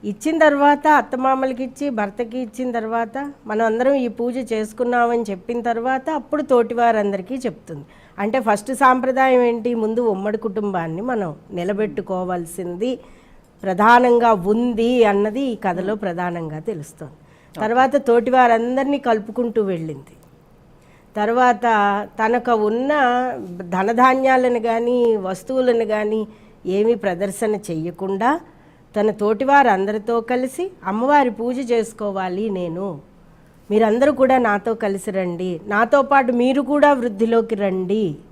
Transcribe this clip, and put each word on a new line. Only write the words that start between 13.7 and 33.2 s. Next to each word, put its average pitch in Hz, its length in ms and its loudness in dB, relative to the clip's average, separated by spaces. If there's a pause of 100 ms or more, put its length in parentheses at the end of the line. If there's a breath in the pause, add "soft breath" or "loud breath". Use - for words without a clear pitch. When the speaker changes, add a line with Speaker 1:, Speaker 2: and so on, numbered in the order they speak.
Speaker 1:
ఉంది 233 360 0 (220)
అన్నది 208 300 -2 (100)
ఈ 208 120 -6
కథలో 190 300 -4 (100)
ప్రధానంగా 170 540 -6 (120)
తెలుస్తోంది. 147 480 -14
Speaker 2:
ఓకే. - 460 -18
Speaker 1:
తర్వాత 247 320 2
తోటి 240 400 2
వారందరినీ 254 720 2
కలుపుకుంటూ 220 540 -2 (100)
వెళ్ళింది. 160 420 -10 (1040 soft breath)
తర్వాత 233 460 2 (560)
తనకు 233 340 2 (140)
ఉన్న 254 240 0 (840)
ధనధాన్యాలను 254 840 4 (100)
కానీ 240 280 0 (300)
వస్తువులను 233 560 0 (100)
కానీ 214 260 -2 (560 loud breath)
ఏమీ 220 180 2 (100)
ప్రదర్శన 196 500 -2 (140)
చెయ్యకుండా 185 640 -4 (640 soft breath)
తన 214 160 0 (100)
తోటివారందరితో 214 960 2 (140)
కలిసి 254 340 -4 (260)
అమ్మవారి 254 480 4
పూజ 240 180 -4 (140)
చేసుకోవాలి 202 760 -2 (140)
నేను, 175 280 -6 (840 soft breath)